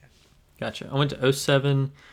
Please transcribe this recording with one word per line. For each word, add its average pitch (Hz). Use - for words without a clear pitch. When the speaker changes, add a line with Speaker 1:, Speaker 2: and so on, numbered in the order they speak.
Speaker 1:
yeah. -
Speaker 2:
Gotcha. -
I 135
went 143
to 143
oh 135
seven, 139